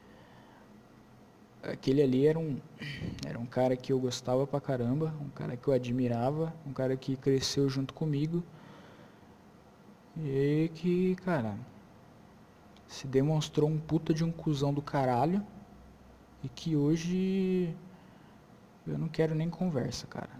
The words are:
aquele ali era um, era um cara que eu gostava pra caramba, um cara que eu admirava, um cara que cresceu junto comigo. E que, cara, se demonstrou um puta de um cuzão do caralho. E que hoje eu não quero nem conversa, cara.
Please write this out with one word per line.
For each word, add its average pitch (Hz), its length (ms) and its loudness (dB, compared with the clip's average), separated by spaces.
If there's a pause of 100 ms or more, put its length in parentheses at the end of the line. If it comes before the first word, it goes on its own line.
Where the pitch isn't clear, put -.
(1600)
aquele - 400 2
ali 135 260 4
era 156 100 4
um, 156 220 -4 (640)
era 110 140 -8
um 117 60 -6
cara 127 320 2
que 127 160 -2
eu 131 60 2
gostava 127 460 0
pra 139 140 -2
caramba, 139 640 -2
um 139 80 -8
cara - 260 -8
que 120 100 -14
eu 139 80 4
admirava, 127 800 0 (120)
um 139 80 -8
cara 131 240 0
que 135 180 -4
cresceu 135 540 2
junto 135 240 -2
comigo. 160 500 -2 (1700)
E 147 580 2
que, 180 480 2
cara, 117 340 0 (1300)
se - 200 -12
demonstrou 151 600 2
um 156 100 0
puta 160 340 0
de 160 100 0
um 165 100 2
cuzão 143 400 0
do 143 80 0
caralho. 139 600 2 (1000)
E 135 60 -8
que - 260 -2
hoje 180 1000 2 (1120)
eu 147 120 -4
não 156 100 -2
quero 160 260 0
nem 160 160 0
conversa, 143 580 -2
cara. - 220 -10 (100)